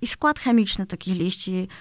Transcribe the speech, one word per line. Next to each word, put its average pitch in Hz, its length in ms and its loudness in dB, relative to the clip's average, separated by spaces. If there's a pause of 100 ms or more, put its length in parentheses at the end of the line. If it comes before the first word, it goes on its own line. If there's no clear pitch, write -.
i - 60 -2
skład - 320 2
chemiczny 226 460 2
takich 185 320 -6
liści, 185 500 -2 (140)